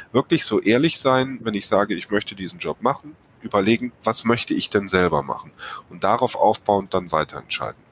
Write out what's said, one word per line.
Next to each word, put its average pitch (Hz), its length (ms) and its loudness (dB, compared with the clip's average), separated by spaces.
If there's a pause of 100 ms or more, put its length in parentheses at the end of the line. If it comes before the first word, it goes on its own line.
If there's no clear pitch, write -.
(100)
wirklich 139 340 2
so 104 160 2
ehrlich 127 380 2
sein, 131 440 2
wenn 110 120 -4
ich 98 140 -2
sage, 104 260 2
ich 87 160 -8
möchte 104 240 -2
diesen 90 240 -10
Job 85 220 -6
machen, 139 340 -2 (280)
überlegen, 110 500 0 (100)
was - 220 0
möchte 117 300 0
ich - 160 -2
denn 101 180 0
selber 87 340 4
machen? - 300 -8 (360)
Und 87 140 -18
darauf 117 320 2
aufbauend 101 580 2
dann 90 200 -2
weiter 76 260 -2
entscheiden. - 400 -8 (140)